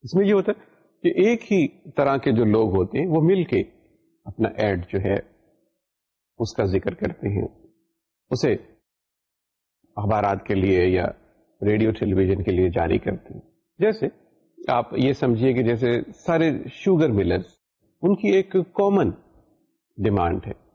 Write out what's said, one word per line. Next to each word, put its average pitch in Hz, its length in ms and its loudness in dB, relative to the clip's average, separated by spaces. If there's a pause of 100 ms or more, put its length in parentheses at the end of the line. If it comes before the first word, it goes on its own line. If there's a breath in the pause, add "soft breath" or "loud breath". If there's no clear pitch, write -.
اس 127 120 -16
میں 196 120 2
یہ 202 60 2
ہوتا 190 200 0
ہے - 120 -10 (380 soft breath)
کہ 180 260 6
ایک 233 240 0
ہی 170 380 0
طرح 139 260 0
کے 135 160 0
جو 117 120 4
لوگ 107 320 2
ہوتے 92 220 0
ہیں 160 80 -2
وہ 160 160 2
مل 180 220 4
کے 107 160 0 (640)
اپنا - 320 -4
ایڈ 98 360 -2
جو 101 60 -2
ہے 98 180 -2 (1200)
اس 117 160 -6
کا 113 100 -2
ذکر 95 300 -2
کرتے - 340 -6
ہیں، 101 200 -4 (800)
اسے 123 220 -2 (1400)
اخبارات 104 500 -2
کے 104 80 -2
لیے 95 320 2
یا 92 200 0 (600)
ریڈیو 110 240 2
ٹیلی 104 240 -2
ویژن 95 280 0
کے 95 80 -4
لیے 90 180 2
جاری 85 300 -2
کرتے - 360 -8
ہیں۔ - 60 -18 (380)
جیسے 214 280 -2 (600)
آپ 120 240 0
یہ 135 200 0
سمجھیے 127 400 0
کہ 120 100 0
جیسے 120 380 0 (260)
سارے 165 240 0 (200)
شوگر 165 380 0
ملرز، 92 360 0 (580)
ان 196 120 4
کی 208 140 -2
ایک 190 240 0
کامن 196 580 0 (920)
ڈیمانڈ 95 420 -2
ہے۔ - 60 -12 (220)